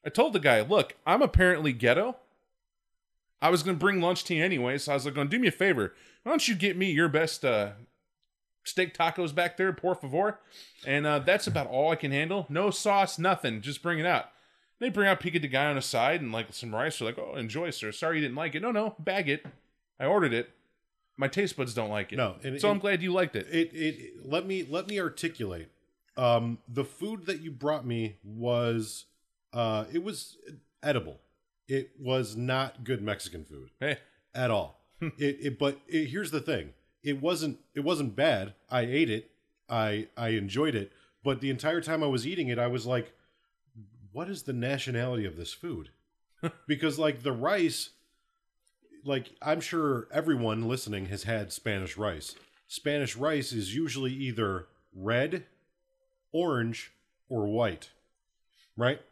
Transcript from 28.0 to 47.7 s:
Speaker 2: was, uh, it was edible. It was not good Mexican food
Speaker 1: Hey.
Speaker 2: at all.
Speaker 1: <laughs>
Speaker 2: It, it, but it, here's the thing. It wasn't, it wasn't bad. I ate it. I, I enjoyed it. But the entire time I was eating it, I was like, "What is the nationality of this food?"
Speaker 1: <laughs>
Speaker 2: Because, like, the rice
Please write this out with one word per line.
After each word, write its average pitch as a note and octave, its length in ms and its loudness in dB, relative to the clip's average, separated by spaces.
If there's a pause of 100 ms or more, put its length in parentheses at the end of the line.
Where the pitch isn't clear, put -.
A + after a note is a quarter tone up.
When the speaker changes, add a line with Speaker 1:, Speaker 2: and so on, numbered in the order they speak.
Speaker 2:
was, A#2 840 -2 (460)
uh, A2 400 -2
it E3+ 120 -2
was F#3+ 340 -10 (460)
edible. A2+ 360 -2 (480)
It C3+ 320 -4
was B2+ 380 0
not B2+ 460 -2
good A#2 180 -2
Mexican G2 440 -6
food C#2 340 -18
Speaker 1:
Hey. C#3 180 -2 (380)
Speaker 2:
at B2 160 0
all. F2 380 -2
Speaker 1:
<laughs> - 120 -14 (160)
Speaker 2:
It, C#3+ 240 0
it, C3+ 180 -4
but C#3 280 0
it, D#3 220 0
here's E3+ 220 -4
the D3+ 100 0
thing. F#2 320 -4 (300)
It C#3+ 160 -2
wasn't, D#3 400 -2 (140)
it C#3+ 80 -6
wasn't C#3+ 340 0
bad. G#2+ 380 2 (160)
I B2+ 120 2
ate B2+ 280 2
it. A2 220 -4 (360)
I, A2 480 0
I A#2 140 -2
enjoyed A2+ 460 0
it. G2+ 160 -4 (320)
But C3 180 0
the C#3 80 0
entire D#3 320 0
time D#3+ 220 0
I D3 40 2
was B2+ 200 0
eating E3+ 200 -2
it, A#2+ 120 0
I A#2+ 80 2
was A#2 180 -2
like, B2 280 -2 (960)
"What E3+ 180 -8
is F#3+ 140 -8
the C3+ 100 -6
nationality B2 720 -2
of E2 120 -6
this E2+ 160 -10
food?" F2 360 -10 (520)
Speaker 1:
<laughs> E3 100 -4 (160)
Speaker 2:
Because, C#3+ 320 0
like, C#3+ 240 2
the C#3 80 0
rice D#3 580 0 (1120)